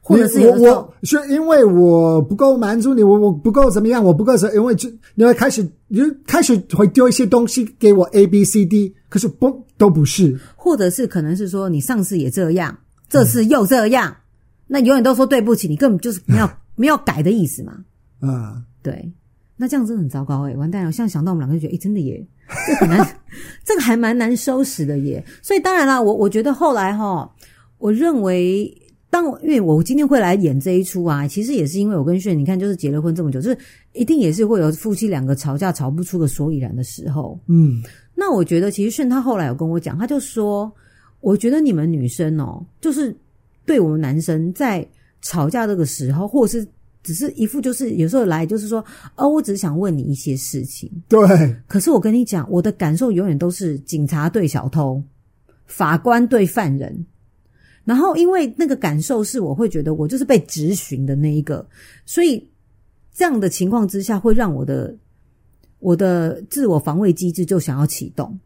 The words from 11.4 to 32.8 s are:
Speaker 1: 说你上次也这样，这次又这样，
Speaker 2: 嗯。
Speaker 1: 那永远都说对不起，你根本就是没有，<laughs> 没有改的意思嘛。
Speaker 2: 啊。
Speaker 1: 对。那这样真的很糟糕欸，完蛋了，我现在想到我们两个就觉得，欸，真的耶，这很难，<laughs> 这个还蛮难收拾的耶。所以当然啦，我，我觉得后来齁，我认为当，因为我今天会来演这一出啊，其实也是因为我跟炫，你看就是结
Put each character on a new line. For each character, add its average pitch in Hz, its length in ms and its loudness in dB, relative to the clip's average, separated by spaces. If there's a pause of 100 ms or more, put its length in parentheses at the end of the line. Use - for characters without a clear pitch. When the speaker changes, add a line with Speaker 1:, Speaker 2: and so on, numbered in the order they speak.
Speaker 1:
说 190 200 -4
你 156 120 0
上 214 220 -2
次 185 160 -4
也 135 100 -2
这 165 240 -2
样， 175 240 -2 (320)
这 269 160 4
次 220 200 2
又 233 220 4
这 233 220 4
样， 226 220 0
Speaker 2:
嗯。 - 60 -20 (500)
Speaker 1:
那 277 140 -2
永 247 140 4
远 262 80 2
都 254 120 4
说 262 100 4
对 262 160 2
不 226 140 2
起， 185 140 -4
你 151 80 -2
根 269 140 2
本 185 100 0
就 240 120 -6
是 180 140 -10
没 113 120 2
有， 214 100 2 (140)
<laughs> - 120 -20
没 247 140 0
有 302 100 2
改 - 240 -4
的 170 100 2
意 220 120 0
思 131 200 -8
嘛。 - 100 -16 (460)
Speaker 2:
啊。 120 420 -6 (200)
Speaker 1:
对。 - 300 -10 (440)
那 247 120 -4
这 294 80 -2
样 247 100 0
真 226 80 -4
的 202 80 -2
很 143 60 -2
糟 135 160 -6
糕 139 180 -2
欸， 139 140 -6
完 147 120 -4
蛋 190 140 -4
了， 165 60 -4
我 - 20 -4
现 226 160 -4
在 - 20 0
想 160 160 -4
到 185 60 -2
我 180 60 -2
们 143 100 -4
两 - 20 -4
个 147 60 0
就 165 60 -2
觉 151 80 -8
得， 180 60 -8
欸， 180 40 -4
真 202 160 -4
的 202 60 -2
耶， - 260 -8 (400)
这 302 80 2
很 180 140 4
难， 175 180 4 (240)
<laughs> - 340 -18
这 440 120 0
个 330 40 0
还 233 160 2
蛮 233 200 0
难 233 200 0
收 269 280 -2
拾 170 200 -6
的 143 140 -2
耶。 139 260 -6 (160)
所 - 160 -2
以 349 40 2
当 370 120 -2
然 330 140 2
啦， 262 160 2
我， 208 100 2
我 208 160 2
觉 214 140 -2
得 277 100 0
后 302 220 2
来 196 180 0
齁， 202 360 -4 (500)
我 208 140 -2
认 277 300 0
为 185 540 -2 (320)
当， 247 180 0 (140)
因 311 100 -4
为 269 100 2
我 165 200 2
今 262 160 0
天 294 120 2
会 277 100 4
来 185 160 2
演 156 240 0
这 180 140 -2
一 180 100 2
出 185 220 -6
啊， 143 240 -2
其 202 160 -6
实 262 80 -6
也 226 120 -2
是 156 140 -6
因 208 120 -2
为 202 60 -2
我 147 60 -2
跟 170 160 0
炫， 190 180 -2
你 139 80 0
看 185 140 -2
就 190 80 -4
是 202 80 -2
结 151 160 -4